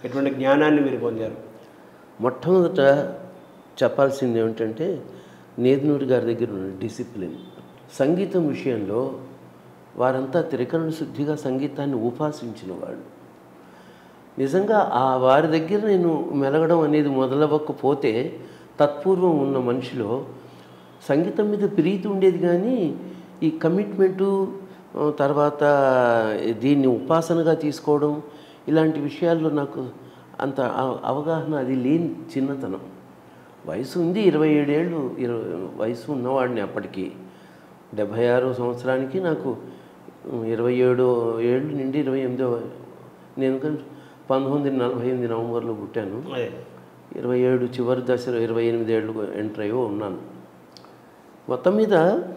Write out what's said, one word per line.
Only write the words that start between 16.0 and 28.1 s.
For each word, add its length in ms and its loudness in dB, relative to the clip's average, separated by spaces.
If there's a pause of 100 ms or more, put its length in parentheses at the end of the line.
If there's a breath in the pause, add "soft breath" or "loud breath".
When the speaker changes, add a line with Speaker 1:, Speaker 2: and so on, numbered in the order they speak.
Speaker 2:
మెలగడం 460 2
అనేది 280 2
మొదలవ్వకపోతే 1300 0 (400 loud breath)
తత్పూర్వం 580 4
ఉన్న 200 0
మనిషిలో 640 -2 (840 loud breath)
సంగీతం 420 2
మీద 80 0
ప్రీతి 500 2
ఉండేది, 300 4
కానీ 580 2 (460 loud breath)
ఈ 80 4
commitment, 1000 2 (440 loud breath)
ఆ, 220 0
తర్వాత 400 2 (920)
దీన్ని 360 2
ఉపాసనగా 680 2
తీసుకోవడం, 680 0 (460 loud breath)